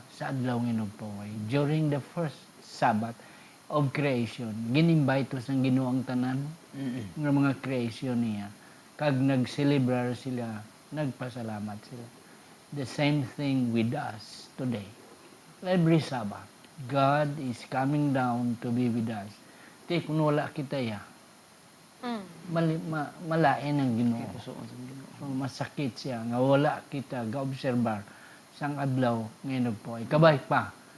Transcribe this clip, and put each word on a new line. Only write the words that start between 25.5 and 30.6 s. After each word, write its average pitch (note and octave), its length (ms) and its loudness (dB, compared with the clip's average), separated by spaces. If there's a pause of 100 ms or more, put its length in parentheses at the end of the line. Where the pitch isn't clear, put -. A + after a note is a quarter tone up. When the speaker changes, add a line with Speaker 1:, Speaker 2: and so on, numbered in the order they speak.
Speaker 1:
siya A#2+ 320 -6
nga A#2+ 160 0
wala C#3 480 4
kita B2+ 400 -6
ga-obserbar B2 720 0 (560)
sang C#3+ 240 -4
adlaw B2+ 400 2 (240)
nga C3 160 -2
nagpaway. A#2 480 -4
Kabay D3+ 400 8
pa A#2+ 240 0 (260)